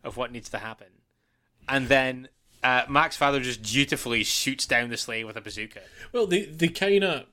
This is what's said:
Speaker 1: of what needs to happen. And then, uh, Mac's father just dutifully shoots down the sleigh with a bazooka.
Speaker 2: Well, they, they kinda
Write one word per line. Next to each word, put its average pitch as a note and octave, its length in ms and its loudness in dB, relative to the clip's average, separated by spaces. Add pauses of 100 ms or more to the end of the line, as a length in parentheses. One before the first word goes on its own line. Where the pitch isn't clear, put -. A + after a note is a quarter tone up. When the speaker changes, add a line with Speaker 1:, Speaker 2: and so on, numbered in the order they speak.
Speaker 1:
of - 140 -10
what A#2+ 140 -6
needs A#2 180 -14
to A2 100 -6
happen. G#2+ 420 -16 (640)
And C3+ 200 0
then, C3 400 2 (360)
uh, B2+ 240 4
Mac's D3 300 2
father C#3 220 4
just B2 240 -4
dutifully A#2+ 600 0
shoots - 440 -2
down A#2+ 220 2
the A#2 80 -6
sleigh A2+ 260 -6
with G#2+ 120 -12
a A2 60 -10
bazooka. G#2 400 -12 (300)
Speaker 2:
Well, A#3 160 0
they, F#3 180 2
they D#3+ 220 0
kinda G3 640 2